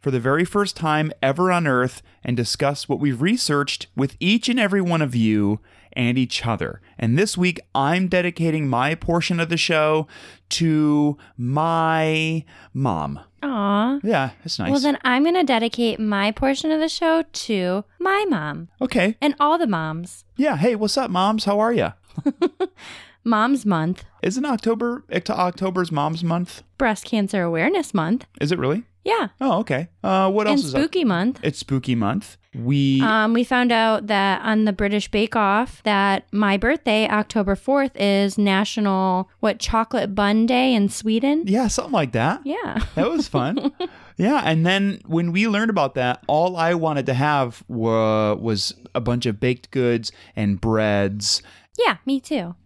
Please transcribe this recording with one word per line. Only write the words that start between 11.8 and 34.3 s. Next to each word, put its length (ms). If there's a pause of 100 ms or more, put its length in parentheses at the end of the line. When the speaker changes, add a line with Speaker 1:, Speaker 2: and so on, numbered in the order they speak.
Speaker 1:
mom. 480 (200)
Speaker 2:
Aw. 600
Speaker 1:
Yeah, 280 (120)
it's 160
nice. 120
Speaker 2:
Well, 80
then 240
I'm 200
gonna 200
dedicate 560
my 320
portion 400
of 80
the 100
show 420
to 520 (160)
my 280
mom. 420 (120)
Speaker 1:
Okay. 400
Speaker 2:
And 180
all 180
the 100
moms. 580 (100)
Speaker 1:
Yeah. 220
Hey, 180
what's 220
up, 120
moms? 360
How 140
are 140
ya? 200 (320)
Speaker 2:
<laughs> 60 (920)
Mom's 420
Month. 380 (180)
Speaker 1:
Isn't 240
October, 680
Oct-, 200
October's 600
Mom's 320
Month? 380 (160)
Speaker 2:
Breast 280
Cancer 360
Awareness 520
Month. 340 (120)
Speaker 1:
Is 120
it 80
really? 240 (200)
Speaker 2:
Yeah. 260 (120)
Speaker 1:
Oh, 200
okay. 260 (160)
Uh, 280
what 160
else 140
Speaker 2:
And 60
Speaker 1:
is 80
up? 60
Speaker 2:
Spooky 240
Month. 360
Speaker 1:
It's 180
Spooky 360
Month. 420 (160)
We 480
Speaker 2:
Um, 320
we 100
found 280
out 360
that 360